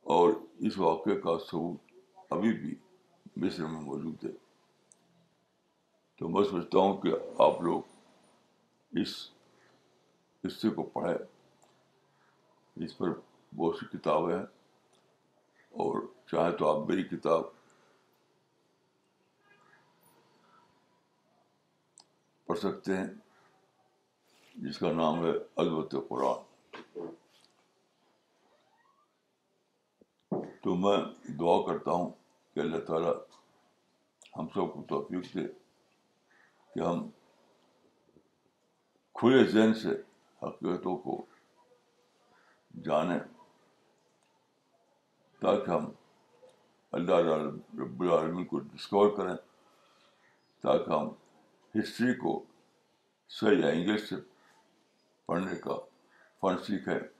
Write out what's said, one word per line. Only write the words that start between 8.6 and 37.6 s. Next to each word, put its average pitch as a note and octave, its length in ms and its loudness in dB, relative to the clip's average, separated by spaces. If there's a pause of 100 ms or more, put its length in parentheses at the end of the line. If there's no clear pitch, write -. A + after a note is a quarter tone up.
اس - 200 -2 (1300)
قصے - 260 0
کو - 120 -4 (140)
پڑھیں، E2+ 220 0 (1600)
اس - 220 -10
پر F#2 100 0 (440)
بہت E2 240 0
سی - 100 -10 (100)
کتابیں D#2+ 400 0
ہیں، G2 100 -6 (1300)
اور - 280 -2 (280)
چاہیں E2 260 2
تو D#2+ 140 0
آپ D2+ 80 2 (100)
میری F2+ 180 0
کتاب E2 360 0 (4000)
پڑھ - 100 -2
سکتے - 380 -2
ہیں، F#2+ 140 -4 (1500)
جس D2+ 220 -10
کا E2+ 140 0
نام E2 320 2
ہے E2 80 4 (240)
عظمت D#2+ 380 0 (140)
قرآن۔ B1+ 300 0 (4000)
تو F#2+ 140 0
میں G2 200 4 (420)
دعا F2 180 4 (100)
کرتا E2 240 -4
ہوں F2 200 0 (460)
کہ D2+ 40 -2
اللہ D#2+ 260 -2
تعالیٰ E2 260 0 (1200)
ہم D#2+ 120 -8
سب F2+ 240 -4
کو D2+ 160 -12
توفیق F2 460 -6
دے - 120 -4 (1300)
کہ - 80 -6
ہم E2+ 180 -2 (2250)